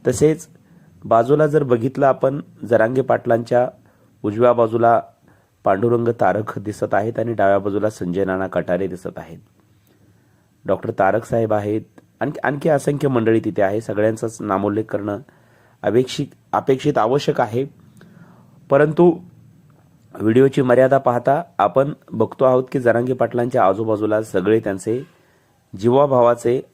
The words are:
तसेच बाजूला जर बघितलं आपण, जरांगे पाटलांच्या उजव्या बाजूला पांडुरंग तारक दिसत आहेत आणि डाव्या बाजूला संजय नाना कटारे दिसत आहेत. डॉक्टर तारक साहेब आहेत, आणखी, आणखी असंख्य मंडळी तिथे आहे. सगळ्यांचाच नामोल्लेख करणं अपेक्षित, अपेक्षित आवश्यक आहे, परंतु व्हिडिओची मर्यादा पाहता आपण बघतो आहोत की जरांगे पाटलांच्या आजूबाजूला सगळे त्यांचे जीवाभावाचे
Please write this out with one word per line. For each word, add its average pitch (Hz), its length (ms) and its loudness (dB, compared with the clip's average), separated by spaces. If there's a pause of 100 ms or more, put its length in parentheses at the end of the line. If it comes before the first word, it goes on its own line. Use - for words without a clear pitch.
तसेच 151 400 0 (580)
बाजूला 123 420 4
जर 147 160 2
बघितलं 131 440 0
आपण, 135 340 0 (280)
जरांगे 117 320 2
पाटलांच्या 123 680 0 (540)
उजव्या 113 300 2
बाजूला 117 480 2 (600)
पांडुरंग 117 440 0 (140)
तारक 104 380 -2
दिसत 104 340 -6
आहेत 110 260 -2
आणि 117 140 -4
डाव्या 98 260 2
बाजूला 101 300 -4
संजय 92 360 -4
नाना 95 220 -4
कटारे 90 400 -4
दिसत 87 300 -12
आहेत. 82 200 -18 (1300)
डॉक्टर 98 260 -4
तारक 101 340 0
साहेब 113 280 -2
आहेत, 104 280 -2 (380)
आणखी, 143 240 -6
आणखी 143 260 -2
असंख्य 147 380 0
मंडळी 113 380 2
तिथे 104 160 -4
आहे. 101 200 -2
सगळ्यांचाच 110 600 -4
नामोल्लेख 101 420 -2
करणं 104 360 -6 (640)
अपेक्षित, 127 440 -2 (260)
अपेक्षित 131 440 0
आवश्यक 131 440 0
आहे, 120 240 -2 (1040)
परंतु 156 480 4 (1000)
व्हिडिओची 131 420 4
मर्यादा 131 360 4
पाहता 131 460 0 (140)
आपण 135 360 0 (180)
बघतो 110 340 -2
आहोत 131 260 4
की 143 80 -2
जरांगे 120 340 0
पाटलांच्या 120 520 0
आजूबाजूला 107 580 0
सगळे 104 360 0
त्यांचे 110 600 -6 (600)
जीवाभावाचे 123 840 2 (120)